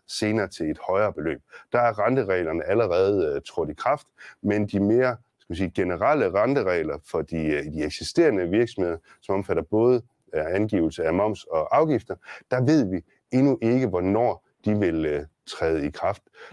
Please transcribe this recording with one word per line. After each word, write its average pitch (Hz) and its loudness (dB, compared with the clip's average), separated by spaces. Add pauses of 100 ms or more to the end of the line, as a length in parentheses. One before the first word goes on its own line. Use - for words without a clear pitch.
senere 107 -2
til 80 -6
et 76 -6
højere 98 0
beløb. 78 -6 (300)
Der 120 2
er 107 2
rentereglerne 95 0
allerede, 95 2
øh, 69 -4
trådt 78 -4
i 78 -8
kraft, 135 -4 (360)
men 101 0
de 101 -2
mere, 117 2 (220)
skal - -14
man 82 -8
sige, 92 -2
generelle 95 0
renteregler 92 0 (140)
for 80 -2
de, 78 -4
øh, 76 0
de 76 -6
eksisterende 92 0
virksomheder, 95 0 (240)
som - -2
omfatter 92 -2
både, 117 2 (340)
øh, 78 -2
angivelse 92 0
af 80 2
moms 101 -2
og 80 0
afgifter, 156 0 (360)
der 127 0
ved 139 4
vi 92 -4 (300)
endnu 131 4
ikke, 120 2
hvornår 95 0 (200)
de 107 2
vil, 80 0
øh, 73 -2 (220)
træde 80 -2
i 76 -4
kraft. - -4 (300)